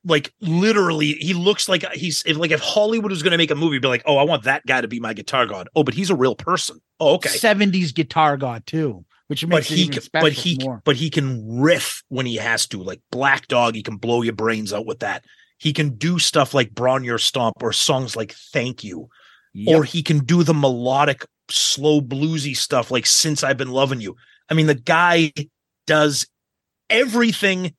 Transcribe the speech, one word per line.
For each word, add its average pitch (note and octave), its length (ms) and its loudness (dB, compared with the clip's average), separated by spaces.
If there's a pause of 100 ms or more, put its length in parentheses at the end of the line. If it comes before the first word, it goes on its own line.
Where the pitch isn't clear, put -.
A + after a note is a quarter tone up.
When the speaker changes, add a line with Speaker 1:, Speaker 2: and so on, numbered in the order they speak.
Speaker 1:
Like, D3+ 320 2
literally, E3+ 720 2
he D#3+ 200 -4
looks F#3 340 0
like F#3 160 0 (100)
he's, D3+ 320 -6
if, D#3 120 0
like, D#3+ 140 0
if D3+ 80 2
Hollywood G#3+ 520 0
was D#3+ 120 -6
gonna E3+ 140 2
make D#3+ 140 2
a D3 40 2
movie, D3 240 0
be C3+ 80 -2
like, B2 180 0
"Oh, C#3+ 120 4
I C#3 60 4
want D3 200 0
that C3+ 220 -2
guy C3 160 0
to A#2 60 -6
be A#2 120 -8
my A2+ 140 -8
guitar A#2 320 0
god." F#2+ 300 -10
Oh, D#3 80 4
but B2+ 120 0
he's F#3 160 -4
a E3+ 40 4
real B2+ 200 2
person. - 440 -6 (200)
Oh, D#3+ 160 6
okay. F3+ 140 -4
Speaker 2:
Seventies G3 600 2
guitar D3+ 460 0
god B2 300 -6
too, C#3 360 -4 (240)
which D3 140 -6
Speaker 1:
But E3 80 -4
Speaker 2:
makes D#3 220 2
it D3+ 40 -2
Speaker 1:
he F3+ 80 4
Speaker 2:
even C#3+ 120 -2
Speaker 1:
c-, B2 60 -4
Speaker 2:
special D#3+ 240 0
Speaker 1:
but D3+ 80 2
he - 220 -2
c-, C3 80 -4
Speaker 2:
more. B2 220 -6
Speaker 1:
but C#3+ 100 4
he D3 140 -4
can B2 500 -4
riff D#3 500 0
when C3 180 -4
he A#2 80 -4
has A2 320 -2
to, G2 160 -10
like F#2 180 -12 (100)
Black C3+ 360 -2
Dog. B2 280 2
He A2 80 -8
can A2 140 -10
blow A#2+ 240 0
your A2+ 120 -2
brains G#2+ 380 -4
out G#2+ 140 -6
with - 140 -8
that. G2 260 -6 (320)
He D3+ 160 -2
can D3 220 0
do E3+ 240 -2
stuff - 340 2
like A#2+ 220 0
Brawn B2+ 280 0
Your A#2+ 140 -4
Stomp A2+ 460 0
or A2 100 -2
songs C3 420 0
like A2 180 -8 (200)
Thank B2+ 300 -4
You, F2+ 260 -14 (440)
Speaker 2:
Yep. A#2 220 4
Speaker 1:
or D#3 100 6
he E3 180 -6
can D3+ 160 2
do E3 240 2
the D#3 100 4
melodic, C3+ 720 2 (240)
slow D3 500 2
bluesy C#3 560 -4
stuff B2 360 -2
like B2+ 160 0
Since - 360 2
I've C3+ 140 0
Been B2+ 140 -6
Loving C3 300 0
You. F#2+ 140 -10 (340)
I D#3 40 0
mean, D#3 140 4
the D3 80 4
guy E3 560 2 (560)
does D3+ 400 2 (640)
everything G#3+ 880 0